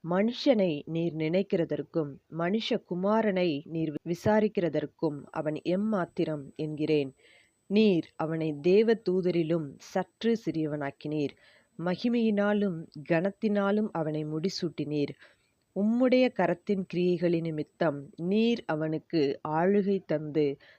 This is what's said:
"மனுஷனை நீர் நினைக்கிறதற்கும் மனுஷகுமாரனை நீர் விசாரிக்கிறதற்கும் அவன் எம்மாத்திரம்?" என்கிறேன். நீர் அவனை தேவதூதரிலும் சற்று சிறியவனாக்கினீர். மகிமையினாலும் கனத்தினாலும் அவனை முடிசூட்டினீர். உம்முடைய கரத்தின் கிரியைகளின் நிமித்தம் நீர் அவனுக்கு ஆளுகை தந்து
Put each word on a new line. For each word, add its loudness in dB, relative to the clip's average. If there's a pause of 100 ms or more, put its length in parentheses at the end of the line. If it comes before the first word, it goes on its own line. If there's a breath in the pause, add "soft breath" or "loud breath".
"மனுஷனை 2
நீர் -4
நினைக்கிறதற்கும் -2 (200)
மனுஷகுமாரனை -2
நீர் -4 (100)
விசாரிக்கிறதற்கும் 0
அவன் -4
எம்மாத்திரம்?" -2
என்கிறேன். 0 (500 soft breath)
நீர் 4
அவனை -2
தேவதூதரிலும் 2
சற்று -2
சிறியவனாக்கினீர். -4 (440 soft breath)
மகிமையினாலும் 0 (240)
கனத்தினாலும் 0
அவனை -4
முடிசூட்டினீர். -4 (680 soft breath)
உம்முடைய 4
கரத்தின் -2
கிரியைகளின் 2
நிமித்தம் -4
நீர் 0
அவனுக்கு -2
ஆளுகை 2
தந்து 0 (220 soft breath)